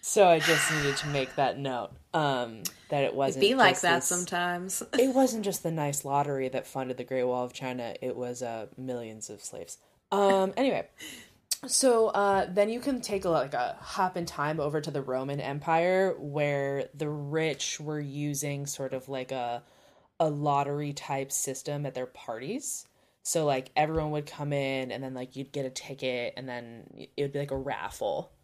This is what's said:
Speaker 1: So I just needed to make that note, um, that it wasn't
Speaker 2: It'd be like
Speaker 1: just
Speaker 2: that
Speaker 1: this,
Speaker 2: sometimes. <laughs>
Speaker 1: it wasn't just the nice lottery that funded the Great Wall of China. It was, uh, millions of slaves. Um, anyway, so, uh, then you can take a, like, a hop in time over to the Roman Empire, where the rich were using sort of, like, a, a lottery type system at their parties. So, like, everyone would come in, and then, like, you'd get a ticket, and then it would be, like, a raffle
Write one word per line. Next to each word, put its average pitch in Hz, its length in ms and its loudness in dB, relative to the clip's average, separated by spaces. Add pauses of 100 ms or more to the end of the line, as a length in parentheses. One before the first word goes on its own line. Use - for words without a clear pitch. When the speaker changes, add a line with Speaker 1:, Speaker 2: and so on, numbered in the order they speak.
Speaker 1:
So 196 260 6
I 165 120 8
just 156 320 4
needed 143 260 2
to 147 100 -4
make 139 280 -2
that 135 220 2
note, 131 340 -4 (220)
um, 123 500 0 (260)
that 143 160 2
it - 100 0
wasn't 135 300 2
Speaker 2:
It'd 214 60 6
be 262 40 4
like 208 180 8
Speaker 1:
just - 100 -2
Speaker 2:
that 170 160 6
Speaker 1:
this, - 60 -4
Speaker 2:
sometimes. 175 840 -2
<laughs> - 100 -8
Speaker 1:
it 254 160 4
wasn't 226 300 4
just 185 180 -2
the 165 80 0
nice 147 320 -2
lottery 139 460 2
that 127 180 -4
funded 127 300 -4
the 123 80 -6
Great 127 180 0
Wall 123 220 0
of 123 80 -10
China. 123 480 -6
It 127 160 -4
was, 123 260 -6
uh, 113 240 -6 (100)
millions 117 520 -8
of 101 120 -14
slaves. - 360 -12 (340)
Um, 196 460 4
anyway, 240 320 0 (760)
so, 233 420 4
uh, 196 420 4
then 202 200 4
you 240 120 -4
can 254 180 0
take 202 240 -2
a, 185 60 2
like, 143 240 2
a 123 260 0
hop 185 380 0
in 170 80 -2
time 151 340 -2
over 147 220 0
to 156 100 -6
the 139 100 -2
Roman 131 380 -2
Empire, 165 800 2
where 143 720 0
the 147 160 -4
rich 147 720 -2
were 151 200 -4
using 143 680 -4
sort 135 280 -6
of, 131 140 -6
like, 131 240 -6
a, 120 320 -4 (560)
a 160 100 4
lottery 143 600 0
type 139 400 -4
system 143 540 -4
at 131 80 -6
their 127 140 -6
parties. 131 800 -8 (380)
So, 160 220 0
like, 135 300 0
everyone 156 360 2
would 151 140 -2
come 147 260 -6
in, 135 400 0
and 131 120 -6
then, 131 100 -8
like, 127 220 -8
you'd 139 160 -10
get 139 140 -4
a 131 40 -4
ticket, 127 680 -4
and 131 140 -10
then 120 680 -12
it 139 60 -2
would 139 100 -2
be, 143 80 -4
like, 143 120 -4
a 139 40 -2
raffle 120 760 -4 (120)